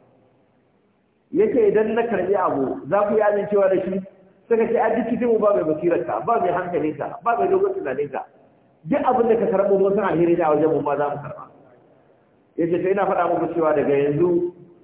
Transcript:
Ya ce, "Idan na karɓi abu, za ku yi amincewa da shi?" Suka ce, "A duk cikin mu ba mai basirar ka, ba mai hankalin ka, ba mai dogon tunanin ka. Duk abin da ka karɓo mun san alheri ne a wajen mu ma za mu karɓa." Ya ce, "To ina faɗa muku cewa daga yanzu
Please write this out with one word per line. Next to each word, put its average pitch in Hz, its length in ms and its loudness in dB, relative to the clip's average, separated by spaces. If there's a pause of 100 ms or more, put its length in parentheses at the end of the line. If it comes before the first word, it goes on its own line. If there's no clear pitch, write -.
(1300)
Ya 190 200 2
ce, 220 160 4
"Idan 214 260 2
na 226 80 0
karɓi 196 320 -2
abu, 139 540 -2
za 190 100 2 (100)
ku 226 60 0
yi 214 60 2
amincewa 202 480 2
da 190 140 2
shi?" 196 180 -4 (480)
Suka 226 200 2
ce, 233 100 0
"A 220 180 0
duk 240 140 -2
cikin 247 180 -2
mu 220 100 2
ba 202 160 2
mai - 100 0
basirar 170 420 0
ka, 107 140 -4
ba 220 200 0
mai 180 120 0
hankalin 175 440 -4
ka, 131 260 -10
ba 233 160 0
mai - 100 0
dogon 190 260 2
tunanin 143 360 -6
ka. 120 140 -8 (600)
Duk 202 200 -2
abin 233 240 2
da 220 80 2
ka 190 160 0
karɓo 196 260 2
mun 196 160 2
san 208 100 0
alheri 170 320 2
ne 175 60 0
a 160 80 2
wajen 151 200 2
mu 143 100 0
ma 143 160 -2
za 143 120 -2
mu 143 80 -6
karɓa." - 280 -14 (1120)
Ya 165 100 0
ce, 170 160 -2
"To 185 60 -2
ina 196 180 0
faɗa 185 220 0
muku 165 260 -2
cewa 160 200 2
daga 139 220 2
yanzu 147 580 0 (300)